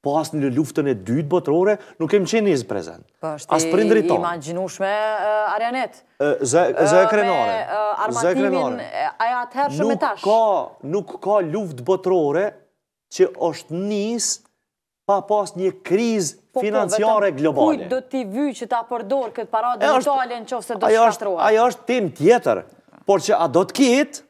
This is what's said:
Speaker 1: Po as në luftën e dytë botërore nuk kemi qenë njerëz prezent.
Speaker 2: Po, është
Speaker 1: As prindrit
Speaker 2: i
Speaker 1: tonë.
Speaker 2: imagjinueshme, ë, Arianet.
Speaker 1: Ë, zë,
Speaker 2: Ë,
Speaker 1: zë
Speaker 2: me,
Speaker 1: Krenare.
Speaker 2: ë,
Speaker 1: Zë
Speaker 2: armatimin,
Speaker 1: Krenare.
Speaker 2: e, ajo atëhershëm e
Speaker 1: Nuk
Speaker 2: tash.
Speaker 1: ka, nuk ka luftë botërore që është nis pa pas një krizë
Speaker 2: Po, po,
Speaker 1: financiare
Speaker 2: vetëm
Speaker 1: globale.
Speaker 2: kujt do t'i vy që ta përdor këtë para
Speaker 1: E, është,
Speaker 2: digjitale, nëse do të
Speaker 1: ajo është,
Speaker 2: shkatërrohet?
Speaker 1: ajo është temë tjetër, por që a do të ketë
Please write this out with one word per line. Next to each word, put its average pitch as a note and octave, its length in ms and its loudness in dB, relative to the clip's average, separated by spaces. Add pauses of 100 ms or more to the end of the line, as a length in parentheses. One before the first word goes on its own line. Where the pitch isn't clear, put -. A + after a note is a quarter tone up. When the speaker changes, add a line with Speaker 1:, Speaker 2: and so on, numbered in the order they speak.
Speaker 1:
Po C#3+ 160 0
as D3+ 140 -8
në C#3 180 -2
luftën C#3+ 340 -2
e C3+ 80 0
dytë A#2+ 340 -4
botërore F3 500 0 (200)
nuk D#3+ 120 -2
kemi G3 160 2
qenë G#3+ 180 0
njerëz C#3+ 240 2
prezent. E2+ 380 -8 (140)
Speaker 2:
Po, D#3+ 80 -8 (100)
është - 180 -4
Speaker 1:
As D#3+ 80 2
prindrit G#3 400 4
Speaker 2:
i E3+ 40 0
Speaker 1:
tonë. C#3+ 120 2
Speaker 2:
imagjinueshme, E3+ 640 -6
ë, G#3+ 720 -2
Arianet. A#3 480 -4 (180)
Speaker 1:
Ë, C#3+ 80 2 (120)
zë, C#3+ 240 2 (100)
Speaker 2:
Ë, - 100 2
Speaker 1:
zë G3+ 200 6
Speaker 2:
me, G#3+ 40 2
Speaker 1:
Krenare. G#3 480 2
Speaker 2:
ë, A3 80 -4
Speaker 1:
Zë G#3 400 -2
Speaker 2:
armatimin, G#3+ 460 0
Speaker 1:
Krenare. B3+ 340 -2
Speaker 2:
e, B2 240 -6 (100)
ajo A#3+ 280 -2
atëhershëm C4 340 -4
e - 80 2
Speaker 1:
Nuk A3 120 0
Speaker 2:
tash. A3+ 220 -2
Speaker 1:
ka, G#3 460 2 (140)
nuk F3 400 -6
ka G3+ 180 2
luftë D#3+ 440 -6
botërore F3+ 600 2 (680)
që F#3 200 4
është - 380 -6
nis G#3 680 -4 (680)
pa G3 140 2
pas G#3 340 -2
një F#3 160 -2 (100)
krizë G#3+ 540 0 (160)
Speaker 2:
Po, B3+ 80 -2
po, - 0 -
Speaker 1:
financiare G#3 720 0
Speaker 2:
vetëm C#3 60 -8
Speaker 1:
globale. D#3+ 280 2 (120)
Speaker 2:
kujt - 100 -12
do B3+ 140 -2
t'i B3+ 220 -6
vy B3 280 -4
që A3 160 -12
ta A#3 160 -2
përdor A#3 480 -4
këtë A3+ 180 -8
para A#3 240 -2
Speaker 1:
E, A#3 140 0
është, C4 160 4
Speaker 2:
digjitale, B3+ 400 -2
nëse A3+ 240 -8
do A3 120 -6
të - 100 0
Speaker 1:
ajo A3 180 6
është, G#3 80 0
Speaker 2:
shkatërrohet? F#3 320 -2
Speaker 1:
ajo A3 220 4
është - 160 -14
temë A3+ 260 0
tjetër, D3+ 520 2 (420)
por G3 140 4
që - 200 0
a E3 80 0
do E3+ 160 2
të - 80 -8
ketë C4+ 580 2